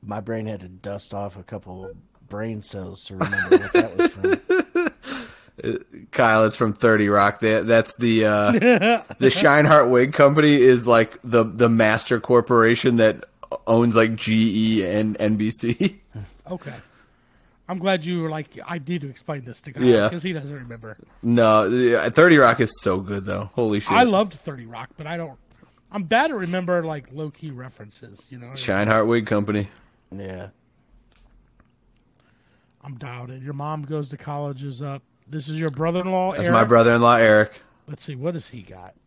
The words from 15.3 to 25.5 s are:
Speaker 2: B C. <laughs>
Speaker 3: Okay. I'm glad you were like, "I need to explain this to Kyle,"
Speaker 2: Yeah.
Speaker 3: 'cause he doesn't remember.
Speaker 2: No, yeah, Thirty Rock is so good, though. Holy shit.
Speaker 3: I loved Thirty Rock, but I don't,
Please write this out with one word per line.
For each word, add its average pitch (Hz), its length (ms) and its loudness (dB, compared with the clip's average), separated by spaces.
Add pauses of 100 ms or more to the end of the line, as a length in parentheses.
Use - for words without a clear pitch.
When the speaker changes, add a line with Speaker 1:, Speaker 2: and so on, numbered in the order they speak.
Speaker 2:
B 107 160 -2
C. - 480 -4 (240)
<laughs> - 260 -20
Speaker 3:
Okay. 147 240 -14 (960)
I'm 185 100 -10
glad 180 260 -2
you 175 160 -4
were 160 100 -6
like, 156 360 -12
"I 170 180 -10
need 165 180 -6
to 143 60 -12
explain 135 360 -12
this 120 180 -18
to 143 100 -18
Kyle," 127 120 -6
Speaker 2:
Yeah. 110 260 4
Speaker 3:
'cause 170 140 -12
he 185 80 -6
doesn't 143 220 -10
remember. 117 440 -18 (240)
Speaker 2:
No, 110 460 4
yeah, 120 420 2
Thirty 165 260 6
Rock 123 240 6
is 113 120 -2 (100)
so 95 160 0
good, 98 260 -8
though. 98 300 -8
Holy 107 240 -2
shit. - 140 -6
Speaker 3:
I 220 100 4
loved 208 300 0
Thirty 127 340 -18
Rock, 113 300 -18
but 151 100 -18
I 165 100 -10
don't, 160 220 -14 (540)